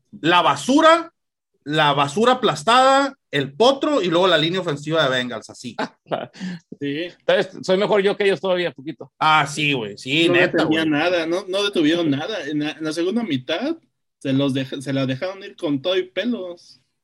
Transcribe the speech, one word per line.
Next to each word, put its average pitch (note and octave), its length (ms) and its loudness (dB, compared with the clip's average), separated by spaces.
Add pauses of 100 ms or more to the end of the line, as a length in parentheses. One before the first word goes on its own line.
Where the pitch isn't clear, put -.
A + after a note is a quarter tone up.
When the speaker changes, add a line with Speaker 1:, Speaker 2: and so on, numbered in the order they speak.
(220)
Speaker 1:
la F3 200 4
basura, D#4 680 4 (540)
la D3+ 260 2
basura D3 420 2
aplastada, B3+ 800 2 (160)
el C#3+ 220 -2
potro C#4 500 2
y F3 60 -2
luego F3 200 2
la E3+ 100 4
línea E3+ 240 -2
ofensiva D#3 420 -2
de C3+ 60 2
Bengals, B2 400 -4
así. G#2+ 300 -16
Speaker 2:
<laughs> - 60 -4 (960)
Speaker 3:
Sí. C#3+ 280 -8 (180)
Speaker 2:
Entonces, - 380 0
soy F#3 160 2
mejor G3+ 240 2
yo G3 120 0
que G#3 80 -4
ellos G3 160 2
todavía, F3+ 320 -2
poquito. - 460 -16
Speaker 1:
Ah, D#3 320 4
sí, D3+ 240 -2
güey, G#2+ 240 -6
sí, D#3 300 0
Speaker 3:
No F3 80 4
Speaker 1:
neta, F3 240 2
Speaker 3:
detenía D#3 220 0
Speaker 1:
güey. D#3+ 100 0
Speaker 3:
nada, E3 340 0
no, F3 220 -2
no F#3+ 160 -2
detuvieron E3+ 480 0
nada. D#3 340 -6
En D3+ 140 -4
la, D3+ 140 -4
en D#3 100 -12
la D#3 100 -4
segunda F#3+ 300 -2
mitad E3+ 520 -4 (440)
se C#3 120 -6
los C3+ 220 0
deja-, C3+ 260 -6
se C3+ 140 -8
la C3+ 140 0
dejaron F#3 360 -6
ir - 120 -18
con C#3+ 260 -4
todo F3+ 160 0
y F3+ 60 -2
pelos. F#3 760 -8 (240)